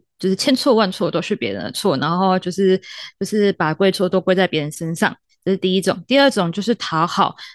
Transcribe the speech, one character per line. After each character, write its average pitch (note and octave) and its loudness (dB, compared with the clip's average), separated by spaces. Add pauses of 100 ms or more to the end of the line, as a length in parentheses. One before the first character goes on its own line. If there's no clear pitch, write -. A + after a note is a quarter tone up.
(200)
就 F#3+ 0
是 F#3+ 0
千 - 2
错 B3+ 2
万 G#3 2
错 E3+ -2
都 D#3 -2
是 - -4
别 G2+ -4
人 F#2+ -6
的 - -8
错， D#3+ 0
然 D3+ 0
后 F#3 2
就 F#3 -6
是， F#3+ 2 (400)
就 G3 -6
是 G#3 0
把 D#3 0
对 F#3+ 2
错 F#3 0
都 F#3 0
归 F#3 2
在 F#3 2
别 D#3 -2
人 D3 -6
身 E3 -8
上。 F#3+ 0 (320)
这 F3 -2
是 F#3+ 0
第 F#3 0
一 F#3+ 0
种。 F#3 -2
第 C4+ 2
二 C#4 6
种 F3 0
就 G3+ -4
是 G#3 0
讨 E3 -2
好， - 0 (200)